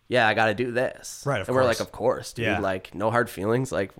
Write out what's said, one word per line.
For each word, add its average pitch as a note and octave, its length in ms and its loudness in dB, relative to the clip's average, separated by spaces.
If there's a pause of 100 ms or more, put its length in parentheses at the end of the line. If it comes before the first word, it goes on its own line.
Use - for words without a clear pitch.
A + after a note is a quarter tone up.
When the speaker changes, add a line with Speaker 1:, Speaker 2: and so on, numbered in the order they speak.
Speaker 1:
"Yeah, A#2 180 4
I G#2+ 60 4
gotta A2 220 2
do B2 180 -4
this." - 540 -4
Speaker 2:
Right, B2+ 160 -2
of F#2+ 60 -6
Speaker 1:
And B2+ 60 -2
we're C3 80 4
Speaker 2:
course. A#2 160 2
Speaker 1:
like, G2+ 80 -4
"Of - 60 -18
course, G2+ 400 -2
dude. A#2 140 -4
Speaker 2:
Yeah. G2 120 2
Speaker 1:
Like, F#2+ 360 -2
no G#2+ 160 0
hard A#2+ 180 2
feelings. A#2 420 0
Like, F#2+ 300 -2